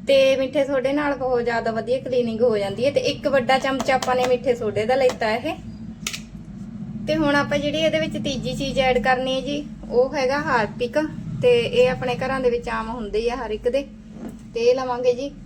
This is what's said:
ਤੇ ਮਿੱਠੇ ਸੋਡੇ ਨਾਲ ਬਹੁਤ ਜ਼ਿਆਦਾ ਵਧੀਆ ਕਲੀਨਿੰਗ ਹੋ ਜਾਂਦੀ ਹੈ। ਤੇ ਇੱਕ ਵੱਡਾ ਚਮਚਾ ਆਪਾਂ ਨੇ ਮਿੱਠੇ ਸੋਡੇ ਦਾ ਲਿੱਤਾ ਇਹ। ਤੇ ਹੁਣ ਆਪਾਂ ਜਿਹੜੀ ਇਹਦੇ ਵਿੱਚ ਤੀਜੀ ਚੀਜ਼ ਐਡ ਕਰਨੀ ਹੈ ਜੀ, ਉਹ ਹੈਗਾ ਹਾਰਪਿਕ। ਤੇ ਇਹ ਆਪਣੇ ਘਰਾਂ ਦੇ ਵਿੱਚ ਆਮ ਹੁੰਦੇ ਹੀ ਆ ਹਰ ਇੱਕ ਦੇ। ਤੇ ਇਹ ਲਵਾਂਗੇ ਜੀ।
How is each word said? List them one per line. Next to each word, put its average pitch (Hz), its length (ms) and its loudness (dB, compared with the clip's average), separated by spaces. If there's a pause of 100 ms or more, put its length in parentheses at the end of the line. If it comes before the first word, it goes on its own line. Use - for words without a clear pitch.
ਤੇ 269 300 6
ਮਿੱਠੇ 269 280 2
ਸੋਡੇ 269 280 0
ਨਾਲ 285 220 0
ਬਹੁਤ 254 300 0
ਜ਼ਿਆਦਾ 233 260 0
ਵਧੀਆ 226 300 -2
ਕਲੀਨਿੰਗ 240 400 0
ਹੋ 226 180 4
ਜਾਂਦੀ 202 280 -2
ਹੈ। 285 40 4
ਤੇ 277 100 2
ਇੱਕ 285 280 -2
ਵੱਡਾ 262 300 4
ਚਮਚਾ 269 360 0
ਆਪਾਂ 254 200 2
ਨੇ 254 120 2
ਮਿੱਠੇ 247 280 2
ਸੋਡੇ 214 320 -2
ਦਾ 247 80 4
ਲਿੱਤਾ 254 360 2
ਇਹ। 247 240 -2 (1500)
ਤੇ 311 100 0
ਹੁਣ 294 200 4
ਆਪਾਂ 285 220 0
ਜਿਹੜੀ 285 200 -2
ਇਹਦੇ 311 220 2
ਵਿੱਚ 320 120 -2
ਤੀਜੀ 262 440 -4
ਚੀਜ਼ 269 220 -4
ਐਡ 254 200 4
ਕਰਨੀ 262 360 2
ਹੈ 262 60 0
ਜੀ, 285 260 -4 (240)
ਉਹ 254 240 2
ਹੈਗਾ 269 240 0
ਹਾਰਪਿਕ। 240 600 0 (440)
ਤੇ 247 180 6
ਇਹ 247 300 4
ਆਪਣੇ 247 240 -2
ਘਰਾਂ 262 260 -2
ਦੇ 254 100 4
ਵਿੱਚ 240 180 -2
ਆਮ 226 200 -4
ਹੁੰਦੇ 214 300 -4
ਹੀ 233 100 0
ਆ 240 80 -2
ਹਰ 233 140 -6
ਇੱਕ 214 180 -2
ਦੇ। 277 180 0 (680)
ਤੇ 226 60 -2
ਇਹ 240 140 6
ਲਵਾਂਗੇ 247 400 2
ਜੀ। 277 200 -6 (120)